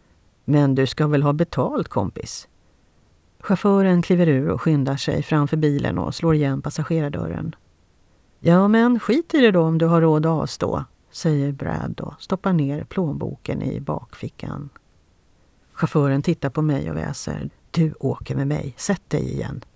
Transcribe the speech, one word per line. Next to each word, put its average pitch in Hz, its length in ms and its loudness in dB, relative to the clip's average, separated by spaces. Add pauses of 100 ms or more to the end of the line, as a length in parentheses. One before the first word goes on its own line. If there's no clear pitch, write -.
(440)
"Men 143 300 4
du 135 120 2
ska 151 200 -2
väl 147 160 2
ha 143 100 2
betalt, 170 560 -2
kompis?" - 600 -8 (920)
Chauffören 190 600 2
kliver 175 260 4
ur 139 200 2
och - 140 -2
skyndar 139 340 2
sig 147 260 -2
framför 151 340 0
bilen 147 420 0
och - 160 -4
slår 165 200 2
igen 139 280 0
passagerardörren. 160 920 -4 (880)
"Ja, 180 280 6
men 226 320 4
skit 277 340 0
i 302 60 6
det 233 100 8
då 180 120 4
om 160 160 2
du 165 80 2
har 165 140 6
råd 156 260 4
att 160 40 2
avstå", - 540 -2 (260)
säger 143 420 0
Brad - 480 -6
och - 220 -12
stoppar 190 300 -2
ner 147 320 0
plånboken - 800 -6
i - 180 -6
bakfickan. - 880 -10 (1040)
Chauffören 143 500 0
tittar 160 280 -2
på 156 120 -2
mig 151 280 0
och 156 60 -4
väser, - 540 -6 (200)
"Du 160 300 0
åker 131 360 -4
med 139 120 -2
mig, 143 280 -4
sätt - 340 -4
dig 131 220 -2
igen." 139 320 -6 (120)